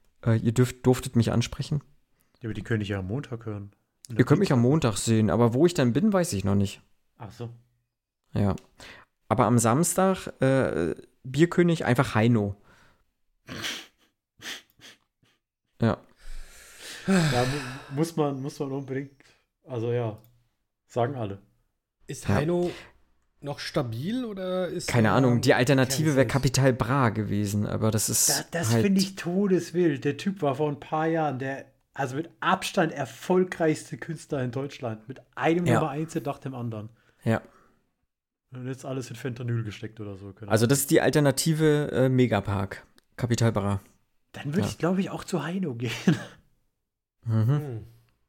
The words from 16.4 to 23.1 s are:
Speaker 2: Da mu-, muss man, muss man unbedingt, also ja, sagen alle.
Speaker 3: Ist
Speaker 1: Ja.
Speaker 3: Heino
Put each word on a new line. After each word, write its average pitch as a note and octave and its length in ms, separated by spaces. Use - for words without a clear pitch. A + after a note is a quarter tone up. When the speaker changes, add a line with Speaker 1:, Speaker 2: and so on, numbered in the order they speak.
Speaker 2:
Da D3+ 380
mu-, C3+ 520
muss E3 200
man, C#3+ 260
muss D3 160
man C#3 140
unbedingt, C3+ 400
also A#2+ 280
ja, A2+ 260
sagen A#2+ 300
alle. G2 220
Speaker 3:
Ist - 220
Speaker 1:
Ja. G3 80
Speaker 3:
Heino F3 340